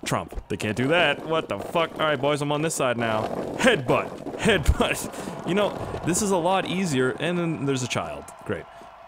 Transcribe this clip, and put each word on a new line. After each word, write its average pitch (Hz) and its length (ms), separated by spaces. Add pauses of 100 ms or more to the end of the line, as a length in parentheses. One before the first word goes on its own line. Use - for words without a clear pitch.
Trump. - 440
They 107 80
can't 107 200
do 123 120
that. 147 380
What 160 220
the 101 100
fuck? 165 340
All - 140
right, 147 140
boys, 143 200
I'm 147 120
on 147 100
this 160 120
side 127 220
now. 113 300 (320)
Headbutt. 143 800
Headbutt. - 1000
<laughs> - 80
You 165 60
know, 196 160 (340)
this 165 160
is 208 100
a 196 60
lot 180 320
easier, 147 520
and 175 180
then 165 260
there's 135 180
a 123 60
child. 78 340 (220)
Great. 85 200 (440)